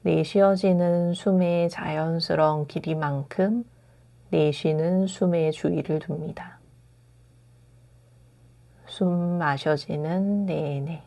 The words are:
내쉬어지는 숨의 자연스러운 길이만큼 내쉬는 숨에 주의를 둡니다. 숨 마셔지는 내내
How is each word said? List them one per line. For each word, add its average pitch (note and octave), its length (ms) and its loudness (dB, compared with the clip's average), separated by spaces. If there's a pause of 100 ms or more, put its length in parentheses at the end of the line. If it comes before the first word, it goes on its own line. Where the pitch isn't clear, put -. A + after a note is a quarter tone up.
내쉬어지는 F3 1080 2
숨의 F3 580 2
자연스러운 D#3 960 0
길이만큼 D#3+ 960 -2 (680)
내쉬는 D#3+ 760 2
숨에 E3+ 440 0
주의를 D#3 500 -2
둡니다. E3 580 -10 (2250)
숨 F3 520 0
마셔지는 D#3 1080 0
내내 D3+ 600 -4